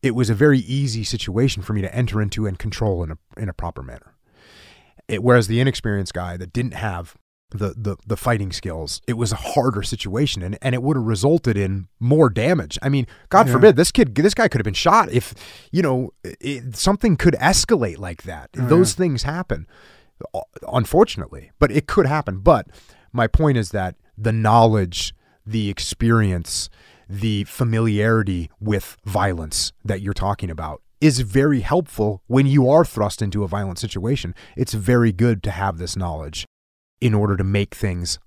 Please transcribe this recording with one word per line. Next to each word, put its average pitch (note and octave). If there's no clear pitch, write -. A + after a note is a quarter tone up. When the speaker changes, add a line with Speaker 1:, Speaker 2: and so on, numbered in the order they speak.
Speaker 1:
it B2+
was A#2
a A#2
very C3+
easy A#2+
situation G#2
for F#2
me G#2
to G2
enter A2
into G#2+
and F#2
control G2+
in D#2+
a, D#2+
in G#2+
a F2
proper E2+
manner. B1
It, G#2+
whereas A#2+
the A2+
inexperienced A2
guy F2+
that F2
didn't B2
have F2
the, G2
the, G#2+
the G2+
fighting G2+
skills, D#2+
it B2
was A2+
a A#2
harder A#2
situation, G#2+
and, F#2+
and C3
it B2
would C#3+
have A#2+
resulted A#2
in G2
more C3+
damage. A2+
I C3+
mean, C3+
God -
Speaker 2:
Yeah. B2
Speaker 1:
forbid, E3
this C#3+
kid, C#3+
this E3+
guy A3+
could A2+
have G#2
been G2+
shot F#3+
if, -
you E3+
know, C3
it, B2+
something G3+
could -
escalate C3+
like F2+
that. D#2+
Speaker 2:
Oh, B2+
Speaker 1:
Those E3
Speaker 2:
yeah. -
Speaker 1:
things E3
happen, C#3+
u-, E2+
unfortunately, -
but -
it D3
could F#3+
happen. C3
But A2
my A#2+
point C#3+
is G#2
that F#2
the A2
knowledge, A2
the G#2+
experience, G2+
the G2+
familiarity A2
with G#2
violence F#2
that G2+
you're G2
talking F#2+
about D#2
is C#3
very C3
helpful A2
when C3+
you C3+
are D#3
thrust -
into G2+
a G2
violent F#2+
situation. G#2
It's -
very A#2
good G#2+
to G#2+
have F#2
this F2
knowledge E2
in A#2
order G#2
to F#2+
make G2+
things F2